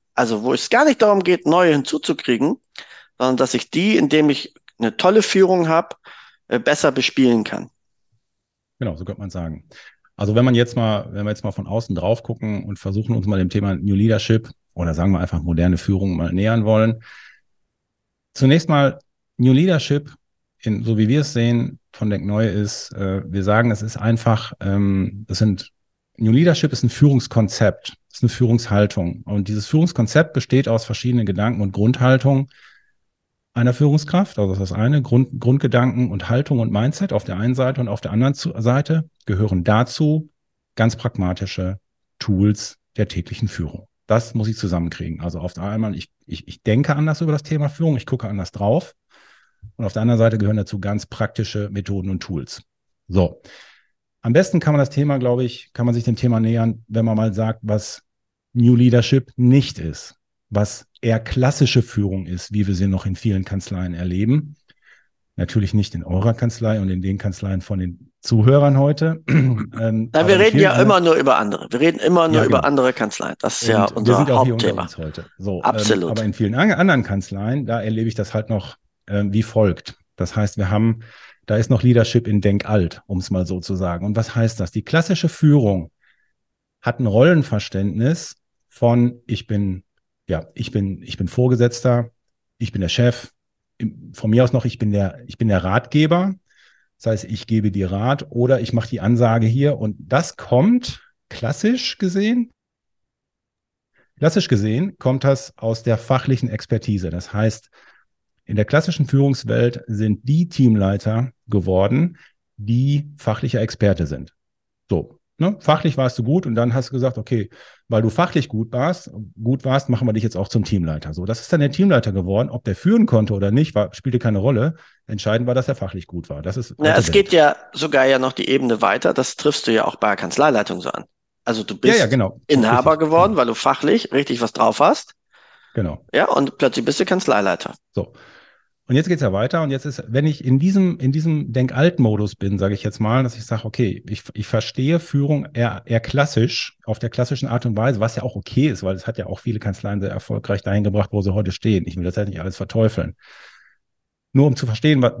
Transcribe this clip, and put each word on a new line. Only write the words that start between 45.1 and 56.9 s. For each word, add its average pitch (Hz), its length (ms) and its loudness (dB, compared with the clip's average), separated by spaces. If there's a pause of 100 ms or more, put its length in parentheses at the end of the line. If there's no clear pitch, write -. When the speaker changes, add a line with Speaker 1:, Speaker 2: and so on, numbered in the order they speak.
Speaker 2:
Also 85 180 -8
auf 85 140 -10
der 82 100 -12
einen, 107 300 -4
ich, - 160 -12 (160)
ich, - 220 -14
ich - 160 -18
denke 135 320 2
anders 151 240 -2
über 160 120 -2
das 147 120 -2
Thema 147 260 -2
Führung, 156 280 0
ich - 80 -8
gucke 120 240 -4
anders 101 220 -6
drauf. 107 420 0 (840)
Und 117 80 -6
auf 98 80 -4
der 110 80 -4
anderen 117 180 2
Seite 113 180 4
gehören 107 200 0
dazu 101 220 -4
ganz 101 260 -6
praktische 104 640 -6
Methoden 98 380 -6
und 92 120 -4
Tools. 73 400 -10 (480)
So. 90 320 0 (800)
Am 117 120 -2
besten 180 260 4
kann 151 140 2
man 147 60 2
das 135 100 0
Thema, 143 280 0
glaube 123 260 0
ich, - 300 -8
kann 120 120 -2
man 120 100 2
sich 117 80 -2
dem 117 120 2
Thema 117 240 0
nähern, 113 480 0
wenn 113 180 0